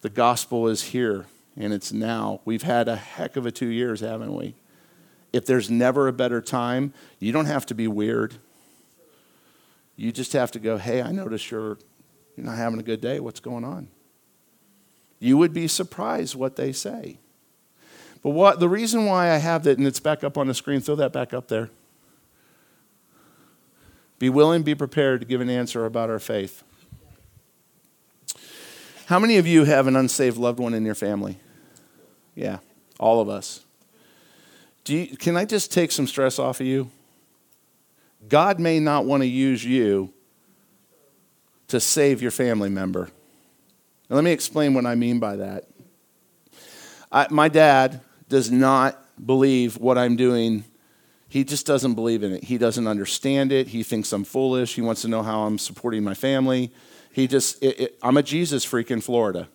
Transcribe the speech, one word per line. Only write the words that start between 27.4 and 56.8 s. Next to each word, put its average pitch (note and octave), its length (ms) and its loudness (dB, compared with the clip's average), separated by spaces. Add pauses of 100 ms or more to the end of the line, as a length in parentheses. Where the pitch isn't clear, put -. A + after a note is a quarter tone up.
How F3 120 4
many A3 180 6
of F3 100 6
you E3 180 8
have C#3 220 6
an C3 100 4
unsaved B2+ 420 2
loved A#2+ 200 0
one A#2+ 140 -4
in A2 120 -2
your G#2+ 100 -2
family? G2+ 440 -6 (960)
Yeah, G2 240 -8 (400)
all A2+ 220 2
of G#2 80 0
us. G2+ 320 -10 (1200)
Do D3 140 -2
you, D#3+ 200 -6
can E3+ 200 0
I F3+ 80 0
just G#3 260 -4
take E3+ 220 2
some C#3 140 0
stress C3 320 0
off B2+ 220 -2
of C3 60 -4
you? C3 240 -2 (1400)
God F3 280 4
may E3 220 2
not D3 240 2
want C3+ 180 2
to C3 40 2
use B2+ 360 0
you G#2+ 520 2 (1500)
to B2+ 120 0
save C#3 420 2
your A#2+ 80 -2
family A2 400 0
member. F#2+ 400 -4 (1000)
Now, A#2+ 80 0
let D3 80 4
me E3+ 80 4
explain D3 400 0
what B2+ 140 2
I A#2+ 80 0
mean A#2+ 240 0
by G#2 180 -4
that. G2 320 -10 (1400)
I, C#3 180 4
my D3+ 180 6
dad C3+ 520 6 (300)
does B2+ 200 2
not C3 480 4 (280)
believe C3 500 2
what B2 220 2
I'm A#2+ 180 2
doing. A2+ 480 0 (640)
He C#3 160 -2
just C#3+ 220 -6
doesn't C3+ 260 2
believe A2+ 300 0
in G2+ 100 -2
it. F2+ 120 -8
He B2 120 -4
doesn't A#2 300 0
understand C3+ 680 -2
it. C3 160 2
He A2+ 140 -6
thinks G#2+ 300 -4
I'm G2+ 120 -2
foolish. B2+ 520 -2
He A#2+ 40 -6
wants A2+ 220 -4
to A#2 60 -6
know A2 140 -2
how G#2+ 200 -4
I'm G#2+ 160 -2
supporting A2 440 -6
my G2+ 120 -4
family. C3 580 0 (400)